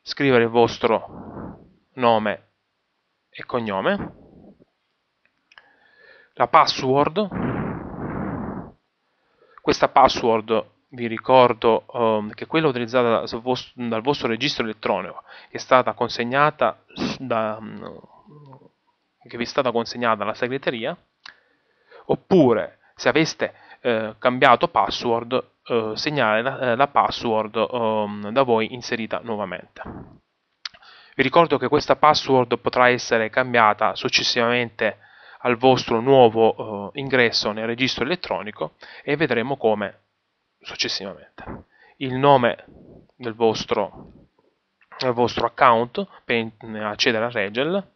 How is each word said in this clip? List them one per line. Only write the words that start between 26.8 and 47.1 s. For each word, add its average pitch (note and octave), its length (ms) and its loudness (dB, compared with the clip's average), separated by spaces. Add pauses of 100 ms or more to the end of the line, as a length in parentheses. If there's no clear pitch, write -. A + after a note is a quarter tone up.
password, A2 680 0
ehm, G#2+ 720 -2
da B2+ 140 0
voi A2+ 300 0
inserita A#2 480 -6
nuovamente. G#2 600 -10 (1300)
Vi - 80 0
ricordo D3 340 2
che B2 100 -2
questa C#3+ 300 0
password C3 600 2
potrà B2 300 2
essere A#2+ 420 0
cambiata A2 680 2
successivamente A#2 1040 -2 (400)
al B2 180 0
vostro A#2+ 420 2
nuovo, A2+ 920 4
eh, - 80 -8
ingresso B2+ 500 0
nel A2 140 -6
registro A#2+ 400 -2
elettronico A2 720 -6 (280)
e D3 140 -4
vedremo C3 400 -2
come G#2 420 -2 (640)
successivamente. - 1000 -10 (320)
Il B2+ 180 -6
nome C3 500 4 (500)
del A#2 200 -10
vostro, A2 920 -2 (680)
del B2+ 160 -2
vostro A#2 320 0
account A#2+ 600 2 (160)
per A#2+ 140 -2
in-, A2+ 400 -6
accedere G#2+ 480 0